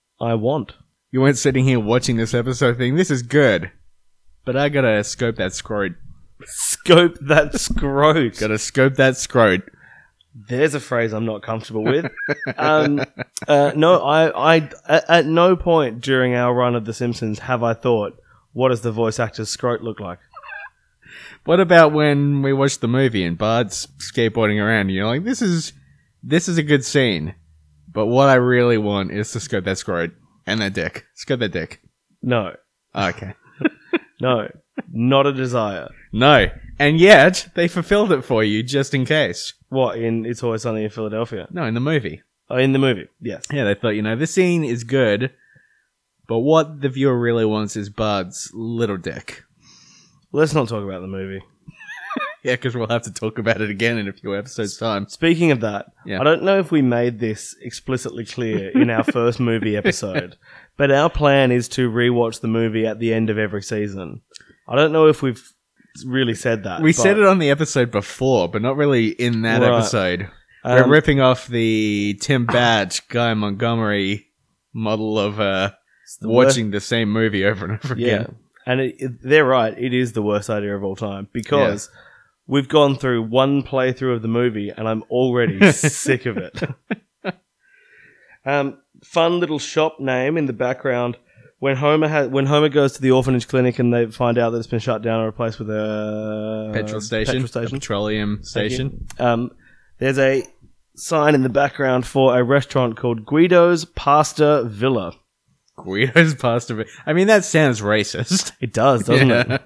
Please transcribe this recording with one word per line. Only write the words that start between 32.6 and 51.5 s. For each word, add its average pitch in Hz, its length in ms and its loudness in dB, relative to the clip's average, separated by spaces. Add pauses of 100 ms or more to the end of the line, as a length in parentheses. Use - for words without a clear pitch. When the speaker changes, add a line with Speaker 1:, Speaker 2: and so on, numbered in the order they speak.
Speaker 2:
Okay. 95 400 -6 (260)
Speaker 1:
<laughs> - 140 0 (440)
No. 123 320 0 (400)
Not 131 360 2
a 143 80 0
desire. 117 540 -4 (220)
Speaker 2:
No. 123 360 6 (320)
And 147 200 2
yet, 180 560 8
they 170 140 0
fulfilled 202 440 0
it 131 100 0
for 110 200 2
you 107 200 0
just 135 320 -2
in 131 100 0
case. 131 480 -2 (160)
Speaker 1:
What, 123 300 0
in 113 260 -2
It's 117 180 -8
Always 113 200 -4
Sunny 110 220 -4
in 107 60 -4
Philadelphia? 110 600 -8
Speaker 2:
No, 170 160 -8
in 110 80 -4
the 117 60 -2
movie. 131 420 -4 (260)
Speaker 1:
Oh, - 80 -4
in 135 160 2
the 135 60 2
movie, 131 300 0 (120)
yes. - 320 -12
Speaker 2:
Yeah, 139 120 -2
they 101 100 2
thought, 113 160 -2
you 107 100 -2
know, 110 160 -2
this 160 160 -4
scene 175 320 2
is 120 200 -6
good, 120 480 0 (960)
but 117 100 -2
what 151 420 2
the 139 80 -2
viewer 131 300 2
really 117 260 0
wants 107 320 -2
is 101 140 -8
Bud's 101 640 -4
little 113 420 -4
dick. - 460 -12 (880)
Speaker 1:
Let's 147 220 0
not 131 140 0
talk 107 160 -8
about 92 180 -10
the 92 60 -12
movie. 95 380 -10
<laughs> - 60 -20 (920)